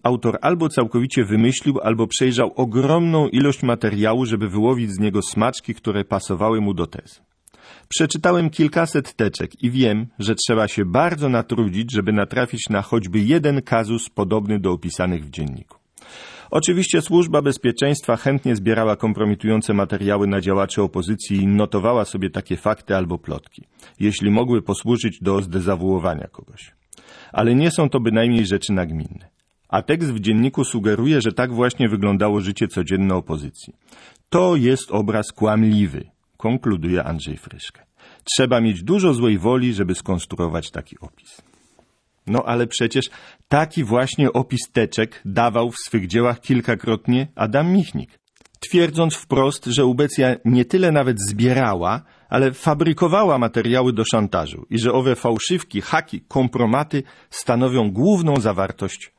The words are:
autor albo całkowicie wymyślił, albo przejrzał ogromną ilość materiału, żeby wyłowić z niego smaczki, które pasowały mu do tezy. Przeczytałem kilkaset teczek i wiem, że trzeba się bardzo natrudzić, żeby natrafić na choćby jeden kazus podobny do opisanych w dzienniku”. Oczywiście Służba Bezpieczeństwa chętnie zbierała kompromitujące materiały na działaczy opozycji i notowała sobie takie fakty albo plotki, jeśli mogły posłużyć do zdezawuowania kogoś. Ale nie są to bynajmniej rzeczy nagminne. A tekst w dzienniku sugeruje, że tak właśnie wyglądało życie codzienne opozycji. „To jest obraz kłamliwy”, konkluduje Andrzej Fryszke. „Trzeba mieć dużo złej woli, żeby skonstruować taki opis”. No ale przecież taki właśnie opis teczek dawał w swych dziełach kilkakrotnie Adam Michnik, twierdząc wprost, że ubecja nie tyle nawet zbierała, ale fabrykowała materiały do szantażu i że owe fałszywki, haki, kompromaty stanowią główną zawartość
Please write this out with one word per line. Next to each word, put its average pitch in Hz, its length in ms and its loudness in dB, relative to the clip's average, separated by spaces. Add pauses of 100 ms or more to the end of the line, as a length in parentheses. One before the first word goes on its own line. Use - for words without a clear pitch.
autor 117 380 0
albo 165 280 0
całkowicie 123 560 0
wymyślił, 117 580 2
albo 113 240 0
przejrzał 123 480 0
ogromną 151 720 2
ilość 139 360 0
materiału, 113 640 0
żeby 110 240 -2
wyłowić 110 420 0
z 95 80 -8
niego 104 220 0
smaczki, 113 540 -4
które 101 300 -4
pasowały 104 560 -2
mu 101 120 -2
do 85 140 -4
tezy. - 280 -18 (720)
Przeczytałem 165 640 0
kilkaset 156 640 0
teczek - 500 -4
i 120 80 0
wiem, 120 360 0 (120)
że 107 160 0
trzeba 110 320 0
się 101 180 -2
bardzo 147 440 0
natrudzić, 113 640 -2
żeby 107 200 0
natrafić 117 560 -2
na 101 120 0
choćby 104 380 -2
jeden 143 420 2
kazus 113 480 -2
podobny 104 500 -2
do 92 120 0
opisanych 90 540 -4
w 71 40 -16
dzienniku”. 69 480 -10 (760)
Oczywiście 175 500 2
Służba 165 400 2
Bezpieczeństwa 139 760 0
chętnie 135 380 0
zbierała 107 400 2
kompromitujące 107 800 0
materiały 101 540 0
na 98 140 0
działaczy 98 400 0
opozycji 98 560 -2
i 98 100 2
notowała 104 580 2
sobie 95 240 -6
takie 92 280 -6
fakty 104 380 -2
albo 87 220 -2
plotki, - 460 -12 (360)
jeśli 139 320 0
mogły 120 300 2
posłużyć 113 600 -2
do 98 200 0
zdezawuowania 90 840 -2
kogoś. - 500 -20 (560)
Ale 120 220 2
nie 156 160 4
są 151 180 0
to 131 100 0
bynajmniej 113 460 2
rzeczy 98 280 -2
nagminne. 80 540 -6 (420)
A 98 120 2
tekst 156 320 -2
w 110 60 -4
dzienniku 110 440 2
sugeruje, 117 580 0
że 107 100 0
tak 123 220 -2
właśnie 123 360 0
wyglądało 101 520 2
życie 98 260 -2
codzienne 95 480 0
opozycji. 78 580 -8 (560)
„To 180 260 2
jest 127 360 2
obraz 107 400 -2
kłamliwy”, 107 720 2 (320)
konkluduje 90 640 -2
Andrzej 73 340 -8
Fryszke. - 480 -20 (380)
„Trzeba 123 380 2
mieć 101 220 0
dużo 175 300 2
złej 117 240 2
woli, 123 360 2
żeby 92 220 -2
skonstruować 85 760 -6
taki - 280 -14
opis”. - 420 -20 (840)
No 113 160 0
ale 120 240 0
przecież 120 380 -2 (420)
taki 156 360 0
właśnie 127 500 2
opis - 380 -2
teczek 113 540 0
dawał 117 460 0
w - 60 -14
swych 95 300 -4
dziełach 120 340 0
kilkakrotnie 123 920 0
Adam 139 360 0
Michnik, - 480 -2 (400)
twierdząc 165 560 2
wprost, 135 500 0
że 123 200 2
ubecja 127 500 2 (100)
nie 123 200 4
tyle 185 260 2
nawet 127 260 2 (120)
zbierała, 110 720 0 (280)
ale 131 240 2
fabrykowała 165 840 2
materiały 120 560 2
do 110 120 0
szantażu 95 640 -2
i 113 100 0
że 113 140 2
owe 127 220 2
fałszywki, 117 640 -2
haki, - 400 -4
kompromaty 127 840 0 (260)
stanowią 123 640 0
główną 160 440 2
zawartość 98 840 -4